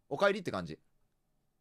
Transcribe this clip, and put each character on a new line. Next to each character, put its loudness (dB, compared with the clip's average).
お -4
帰 4
り -4
っ -6
て -6
感 -2
じ。 -10